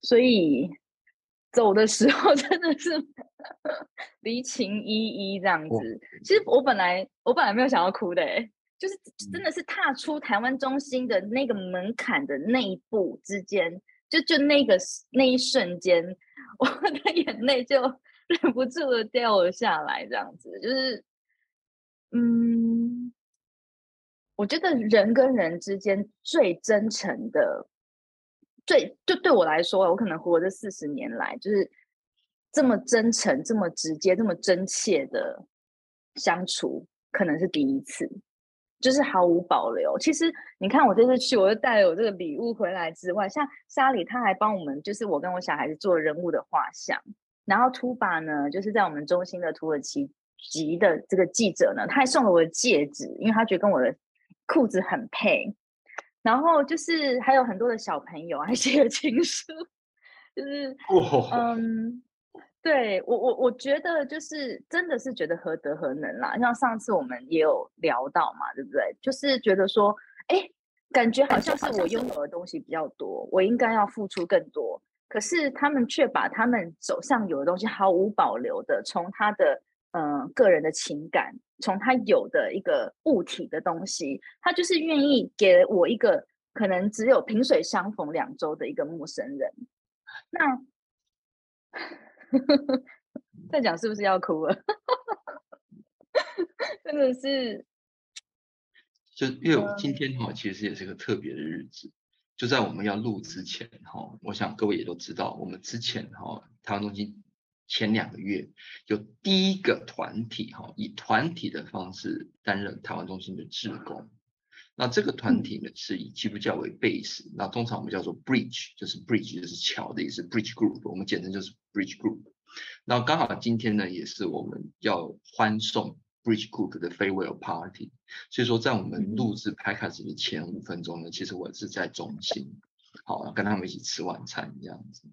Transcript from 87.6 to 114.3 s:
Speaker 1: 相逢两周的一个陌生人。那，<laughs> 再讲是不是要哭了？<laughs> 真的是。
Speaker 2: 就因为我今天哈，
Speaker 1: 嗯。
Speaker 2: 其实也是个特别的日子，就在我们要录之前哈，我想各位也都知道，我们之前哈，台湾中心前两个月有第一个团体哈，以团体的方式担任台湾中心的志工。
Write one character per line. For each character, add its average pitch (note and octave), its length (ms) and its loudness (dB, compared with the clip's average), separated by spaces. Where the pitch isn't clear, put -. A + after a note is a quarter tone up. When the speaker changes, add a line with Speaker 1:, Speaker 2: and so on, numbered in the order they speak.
Speaker 1:
相 G3 300 -4
逢 D#3+ 200 -6
两 D3 260 -4
周 D#3 180 -4
的 B2+ 120 -8
一 G#2+ 60 -8
个 D3 120 -4
陌 E3 200 -10
生 C3+ 320 -10
人。 - 160 -6
那， C#4+ 280 0
<laughs> C4 520 2
再 D4+ 100 2
讲 F3 160 0
是 A3+ 100 -4
不 G#3+ 60 -2
是 G#3 80 -6
要 F#3+ 180 2
哭 D#3+ 280 -2
了？ - 160 -2
<laughs> - 680 -4
真 D4+ 120 -6
的 C4 180 2
是。 B3+ 500 -4
Speaker 2:
就 C3+ 140 -2
因 B2+ 240 -2
为 D3 60 6
我 - 200 0
今 C#3 160 -4
天 C3+ 240 -4
哈， A#2 140 -6
Speaker 1:
嗯。 - 20 -10
Speaker 2:
其 - 180 -6
实 G#2 140 -8
也 G2 80 -4
是 F#2 140 -12
个 G2 80 -12
特 - 200 -4
别 - 200 -10
的 D2 40 -10
日 D#2 260 -8
子， - 260 -20
就 B2+ 120 -6
在 C3 120 2
我 G2 100 0
们 E2 140 -8
要 G2+ 120 -2
录 G#2+ 260 -6
之 F#2 220 -14
前 - 260 -12
哈， - 400 -16
我 G2+ 100 -10
想 G2+ 220 -6
各 A2 100 -2
位 G2+ 100 2
也 - 80 -4
都 E2+ 120 -8
知 - 180 -14
道， F#2 260 -6
我 F2+ 60 -10
们 F2+ 160 -12
之 - 160 -12
前 A2+ 320 -6
哈， - 340 -14
台 G#2+ 100 -6
湾 G2+ 80 -4
中 G#2 140 -6
心 G#2 280 -10
前 G#2+ 260 0
两 A2 180 0
个 - 60 -16
月 F#2+ 320 -6
有 G#2+ 100 0
第 F#3+ 540 0
一 F#3+ 100 -4
个 - 240 0
团 - 420 -8
体 A2+ 240 -10
哈， - 240 -18
以 - 140 -8
团 D3 460 -2
体 - 160 -8
的 - 140 -10
方 F#2 280 -10
式 - 380 -10
担 G2+ 220 -2
任 - 180 -10
台 F2+ 140 -10
湾 F2 100 -8
中 F#2 160 -12
心 F#2+ 140 -12
的 E2+ 100 -14
志 - 240 -10
工。 - 400 -14